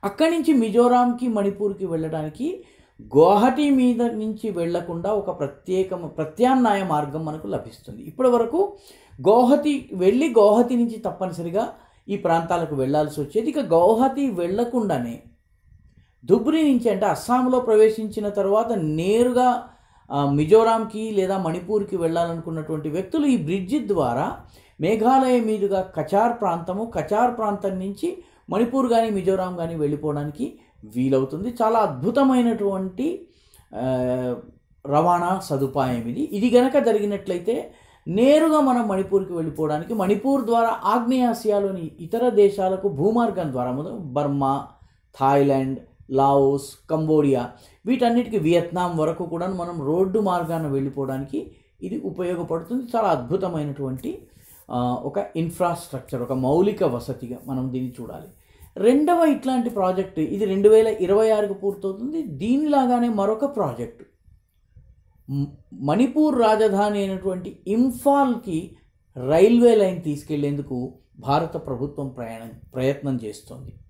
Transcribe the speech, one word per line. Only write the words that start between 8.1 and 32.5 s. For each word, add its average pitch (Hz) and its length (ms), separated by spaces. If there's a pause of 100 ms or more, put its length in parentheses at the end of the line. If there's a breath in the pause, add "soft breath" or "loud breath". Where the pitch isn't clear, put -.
వరకు 269 480 (500 loud breath)
గువాహటి 254 680
వెళ్ళి, 214 360
గువాహటి 226 460
నుంచి 233 300
తప్పనిసరిగా 175 680 (360 soft breath)
ఈ 196 80
ప్రాంతాలకు 170 580
వెళ్ళాల్సి 147 460
వచ్చేది. 214 280
ఇక 302 100
గువాహటి 226 720
వెళ్లకుండానే 185 920 (1040)
ధుబ్రీ 285 480
నుంచి, 240 160
అంటే 196 160
అస్సాంలో 254 540
ప్రవేశించిన 220 680
తర్వాత 202 420
నేరుగా 226 1000 (420 soft breath)
ఆ, 143 200
మిజోరాంకి 220 800
లేదా 190 260
మణిపూర్కి 185 600
వెళ్ళాలనుకున్నటువంటి 165 920
వ్యక్తులు 190 360
ఈ 262 120
బ్రిడ్జి 190 500
ద్వారా 156 500 (440 soft breath)
మేఘాలయ 247 580
మీదుగా 202 420
కచార్ 202 600
ప్రాంతము, 185 540
కచార్ 214 420
ప్రాంతం 202 420
నుంచి 202 440 (260 loud breath)
మణిపూర్ 240 400
కానీ 226 200
మిజోరాం 185 480
కానీ 170 180
వెళ్ళిపోవడానికి 147 840 (240 soft breath)
వీలవుతుంది. 135 800
చాలా 226 180
అద్భుతమైనటువంటి, 208 1500 (480 soft breath)